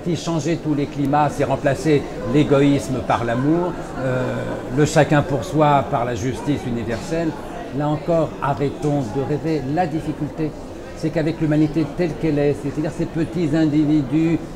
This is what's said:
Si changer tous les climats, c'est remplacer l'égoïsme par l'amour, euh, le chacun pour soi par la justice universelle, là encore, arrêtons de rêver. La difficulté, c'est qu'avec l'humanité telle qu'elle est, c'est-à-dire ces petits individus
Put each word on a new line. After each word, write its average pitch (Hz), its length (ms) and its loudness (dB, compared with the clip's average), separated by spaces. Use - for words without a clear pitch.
Si 175 140 0
changer 165 400 -2
tous 151 180 0
les 143 120 0
climats, 143 420 2
c'est 135 160 0
remplacer 139 580 2
l'égoïsme 143 640 4
par 117 160 2
l'amour, 147 480 2
euh, 127 260 0
le 147 100 4
chacun 147 360 4
pour 120 240 -2
soi 147 440 4
par 127 140 0
la 123 120 -2
justice 131 520 -2
universelle, 120 640 -2
là 147 100 0
encore, 151 400 2
arrêtons 143 600 0
de 139 60 0
rêver. 151 400 -2
La 180 140 0
difficulté, 151 640 -4
c'est 156 140 -2
qu'avec 156 280 0
l'humanité 151 460 2
telle 180 200 0
qu'elle 147 240 0
est, 143 220 2
c'est-à-dire 151 360 -4
ces 165 80 0
petits 165 500 -2
individus 151 840 2